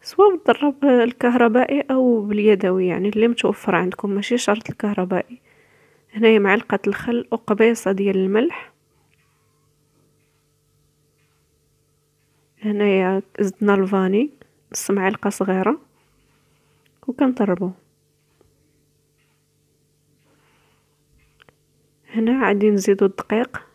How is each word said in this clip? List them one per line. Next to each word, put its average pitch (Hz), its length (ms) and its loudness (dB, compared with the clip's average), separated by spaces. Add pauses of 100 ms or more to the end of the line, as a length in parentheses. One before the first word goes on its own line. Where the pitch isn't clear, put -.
سواء 403 280 4
بالضرب 285 540 -2
الكهربائي 247 960 2
او 254 400 2
باليدوي، 202 640 0
يعني 180 220 -2
اللي 220 200 0
متوفر 214 460 -2
عندكم، 180 360 -4
ماشي 202 280 -4
شرط 214 320 -4
الكهربائي. 190 720 -6 (720)
هنايا 220 260 4
معلقة 202 480 0
الخل 233 440 -4
وقبيصة 226 640 0
ديال 196 240 -2
الملح. 202 560 -2 (4000)
هنايا 202 600 0 (180)
زدنا 202 340 0
الفاني 196 560 0 (420)
نص - 180 -8
معلقة 202 400 -2
صغيرة 190 500 -2 (1300)
وكنطربو. 226 600 -2 (4000)
هنا 226 360 0
غادي 208 240 2
نزيدو 196 360 2
الدقيق - 560 -4 (120)